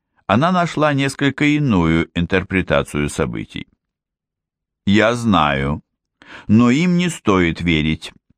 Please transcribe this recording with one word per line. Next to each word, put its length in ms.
она 240
нашла 400
несколько 520
иную 680
интерпретацию 920
событий. 580
«Я 280
знаю, 680
но 240
им 260
не 120
стоит 520
верить. 520